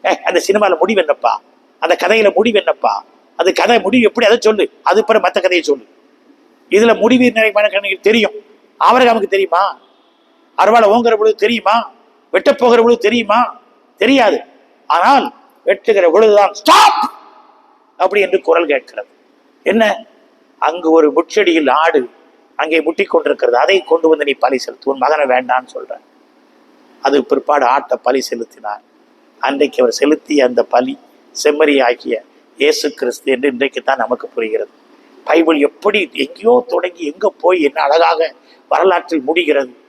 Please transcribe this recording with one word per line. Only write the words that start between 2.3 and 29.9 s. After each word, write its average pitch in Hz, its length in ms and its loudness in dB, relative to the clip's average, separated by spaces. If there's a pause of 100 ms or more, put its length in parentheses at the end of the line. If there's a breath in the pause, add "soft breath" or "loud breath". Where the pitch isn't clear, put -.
முடிவு 214 240 2
என்னப்பா, 113 460 -2 (340)
அது 175 160 0
கதை 214 260 2
முடிவு 202 240 0
எப்படி, 220 220 0
அதை 220 160 4
சொல்லு, 214 300 0 (120)
அது 190 220 2
பிறகு 202 220 0
மத்த 180 40 0
கதையை 180 300 0
சொல்லு." 135 260 -4 (840)
இதுல 214 300 2
முடிவு 247 260 2
என்ன 226 160 0
எனக்கு 202 600 0
தெரியும். 214 300 2 (480)
ஆபிரகாமுக்கு 226 480 2
தெரியுமா? 190 520 -2 (760)
அருவாளை 214 340 4
ஓங்குற 226 280 2
பொழுது 214 180 2
தெரியுமா? 220 560 -2 (400)
வெட்டப்போகிற 233 500 2
பொழுது 233 160 4
தெரியுமா? 220 600 -2 (380)
தெரியாது. 226 440 2 (460)
ஆனால் 208 460 0 (320)
வெட்டுகிற 196 460 0
பொழுதுதான், 202 420 4
"ஸ்டாப்!" - 580 2 (840)
அப்படி 196 240 0
என்று 185 200 -2
குரல் 165 240 0
கேட்கிறது. 127 420 -6 (560)
என்ன? 208 420 0 (540)
அங்கு 160 320 -2
ஒரு 151 200 4
முட்செடியில் 165 600 0
ஆடு 165 380 0 (460)
அங்கே 156 260 -2
முட்டிக் 165 280 -4
கொண்டிருக்கிறது, 131 480 0
அதை 170 260 0
கொண்டு 165 260 0
வந்து 151 160 2
நீ 143 60 -4
பலி 131 260 -2
செலுத்து, - 340 -8
உன் 135 60 -6
மகனை 147 280 0
வேண்டான்னு 127 480 -2
சொல்ற. - 240 -14 (1040)
அது 139 240 0
பிற்பாடு 143 400 0
ஆட்டை 127 380 0
பலி 131 180 0
செலுத்தினார். 113 600 -12 (580)
அன்றைக்கு 139 420 -2
அவர் 120 120 2